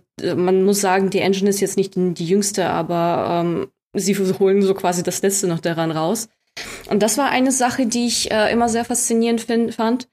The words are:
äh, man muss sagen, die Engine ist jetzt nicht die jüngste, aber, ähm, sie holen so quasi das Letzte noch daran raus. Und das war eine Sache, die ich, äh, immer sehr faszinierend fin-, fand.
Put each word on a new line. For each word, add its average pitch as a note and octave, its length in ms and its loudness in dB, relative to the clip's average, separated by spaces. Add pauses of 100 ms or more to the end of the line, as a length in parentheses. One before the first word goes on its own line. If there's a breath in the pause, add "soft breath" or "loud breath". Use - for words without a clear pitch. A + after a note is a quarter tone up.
(200)
äh, E3+ 140 -4
man F#3 300 2
muss G3+ 160 2
sagen, F#3+ 300 2
die F#3+ 100 0
Engine F#3+ 300 2
ist G3 100 -2
jetzt F#3+ 160 -2
nicht G3 180 0
die F3+ 320 -2
jüngste, G3 400 0
aber, E3+ 800 0
ähm, E3+ 260 -4 (240)
sie G3 200 0
holen F#3+ 460 2
so G3 140 2
quasi F3+ 280 -2
das - 200 -4
Letzte G3 260 0
noch E3 120 -2
daran E3 300 -2
raus. E3 380 -2 (600 loud breath)
Und G3+ 120 2
das G#3+ 140 2
war C#4 140 0
eine B3+ 200 2
Sache, B3 360 0
die A#3+ 200 0
ich, - 240 -4
äh, G#3+ 220 2
immer A#3 160 2
sehr A#3 160 0
faszinierend A#3 560 0
fin-, A#3 320 -2
fand. A#3 400 -2